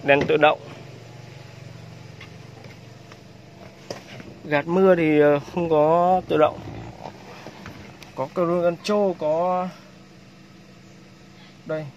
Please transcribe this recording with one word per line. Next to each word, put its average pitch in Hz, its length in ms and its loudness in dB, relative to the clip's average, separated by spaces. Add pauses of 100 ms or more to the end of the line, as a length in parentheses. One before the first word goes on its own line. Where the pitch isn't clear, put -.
Đèn 143 240 2
tự 156 100 2
động. 147 240 4 (3750)
Gạt 147 220 -2
mưa 185 300 6
thì, 156 240 4
ờ, 147 200 6 (140)
không 170 160 -2
có 170 580 4
tự 156 80 0
động. 151 220 2 (1600)
Có 135 200 -8
cruise 175 300 0
control, 196 540 0
có 180 500 0 (2000)
đây 156 180 -6 (120)